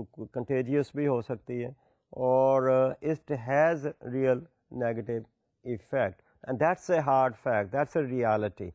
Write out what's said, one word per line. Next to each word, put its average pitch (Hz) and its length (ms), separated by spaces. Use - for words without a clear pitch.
کنٹیجیس 131 640
بھی 147 120
ہو 127 140
سکتی 120 440
ہیں، 123 60
اور، 131 520
uh, 131 300
it 147 280
has 151 360
real 131 240
negative 113 380
effect 117 500
and 131 140
that's 180 320
a 160 60
hard 135 320
fact, 104 280
that's 147 260
a 127 120
reality۔ 107 600